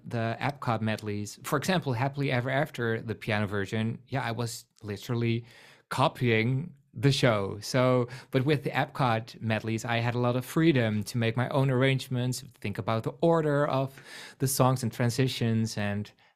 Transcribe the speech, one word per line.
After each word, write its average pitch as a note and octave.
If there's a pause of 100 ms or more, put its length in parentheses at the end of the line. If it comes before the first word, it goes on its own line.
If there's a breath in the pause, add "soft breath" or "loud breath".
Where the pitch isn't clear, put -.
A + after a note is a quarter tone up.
the A2+
Epcot B2
medleys, G#2
for -
example, D#3+
Happily C#3
Ever B2
After, B2
the A2
piano G#2+
version, A2 (100)
yeah, C3
I A#2
was A2+ (180)
literally A#2 (460 soft breath)
copying C3 (220)
the C3+
show. G#2
So, B2+ (220 loud breath)
but B2+
with D3
the D3
Epcot A#2+
medleys, A2
I A#2
had A#2
a A#2+
lot B2
of B2+
freedom A#2+
to -
make A2+
my B2
own C3+
arrangements, B2+ (160)
think G#2
about A2+
the -
order D3+
of C3+ (360 loud breath)
the C3
songs C3
and A2
transitions, A#2
and G#2 (240)